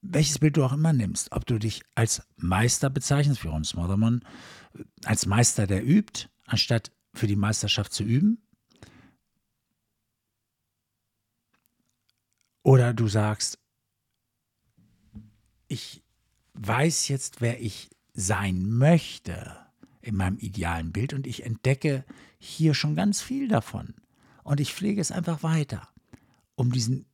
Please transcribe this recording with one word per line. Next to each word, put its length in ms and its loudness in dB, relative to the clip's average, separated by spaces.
Welches 360 0
Bild 200 4
du 60 4
auch 100 2
immer 200 2
nimmst, 380 0
ob 160 -4
du 100 2
dich 260 -4
als 260 0
Meister 540 2
bezeichnest, 520 0
wie 40 -6
Ron 160 -2
Smotherman, 600 0
als 220 0
Meister, 400 2
der 180 0
übt, 460 0
anstatt 460 -2
für 140 -2
die 80 2
Meisterschaft 580 0
zu 100 -4
üben, 380 2
oder 320 8
du 140 0
sagst, 520 -2
ich 360 -12
weiß 520 0
jetzt, 320 -4
wer 200 -2
ich 280 -8
sein 520 -2
möchte 920 2
in 140 -4
meinem 220 0
idealen 560 -6
Bild 180 -2
und 160 -6
ich 160 -10
entdecke 640 -2
hier 340 0
schon 220 0
ganz 260 0
viel 280 -4
davon 440 -4
und 180 0
ich 120 -4
pflege 280 -2
es 100 -4
einfach 320 -4
weiter, 460 -2
um 160 0
diesen 420 -2